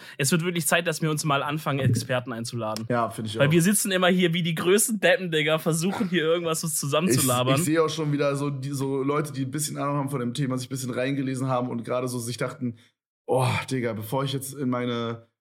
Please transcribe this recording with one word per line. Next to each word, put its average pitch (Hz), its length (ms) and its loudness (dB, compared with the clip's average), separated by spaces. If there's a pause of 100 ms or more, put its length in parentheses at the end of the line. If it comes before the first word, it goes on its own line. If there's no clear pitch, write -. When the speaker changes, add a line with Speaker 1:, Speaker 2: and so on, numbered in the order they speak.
(180)
Speaker 1:
Es 139 140 0
wird 170 120 2
wirklich 175 240 -2
Zeit, 175 200 2
dass 156 140 -2
wir 160 100 0
uns 151 140 -2
mal 139 180 2
anfangen, 147 360 -2
Experten 123 540 0
einzuladen. 113 560 -6
Speaker 2:
Ja, 117 200 2
find 110 180 -8
ich 107 120 -6
Speaker 1:
Weil 143 80 6
Speaker 2:
auch. 151 40 4
Speaker 1:
wir 170 120 6
sitzen 208 280 2
immer 185 180 2
hier 180 240 4
wie 175 100 0
die 170 120 0
größten 196 440 2
Deppen, 180 320 2
Digga, 156 280 2
versuchen 175 500 0
hier 170 140 2
irgendwas 165 400 0
uns 160 160 -2
zusammenzulabern. 131 760 2
Speaker 2:
Ich, 143 60 2
ich - 40 -2
sehe 160 180 4
auch 156 60 2
schon 151 220 -2
wieder 143 240 2
so, 143 160 -2
die, 139 200 -6
so 135 320 -2
Leute, 143 300 0
die 135 100 -6
ein 127 80 -4
bisschen 147 260 -4
Ahnung 143 200 -2
haben 135 120 -2
von 143 100 -4
dem 120 160 -2
Thema, 131 220 -2
sich 123 100 -6
ein - 20 -20
bisschen 123 220 -6
reingelesen 131 560 -2
haben 123 220 0
und 120 140 -6
gerade 127 240 -2
so 123 120 -4
sich 117 180 -6
dachten, 123 400 -6 (500)
"Oh, 127 200 2 (220)
Digga, 120 240 -2
bevor 110 300 -4
ich 135 100 -2
jetzt 135 200 -6
in 139 160 -2
meine 117 580 -2 (140)